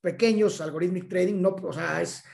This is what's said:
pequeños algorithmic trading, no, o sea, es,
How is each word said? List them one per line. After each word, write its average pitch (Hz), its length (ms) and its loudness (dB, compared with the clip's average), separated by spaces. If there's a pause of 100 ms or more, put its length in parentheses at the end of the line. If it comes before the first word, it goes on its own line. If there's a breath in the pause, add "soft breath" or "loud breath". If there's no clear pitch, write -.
pequeños 208 600 2
algorithmic 175 480 -2
trading, 185 320 2
no, 190 80 4 (120)
o 180 120 -6
sea, 165 280 -2
es, 170 220 -6 (100)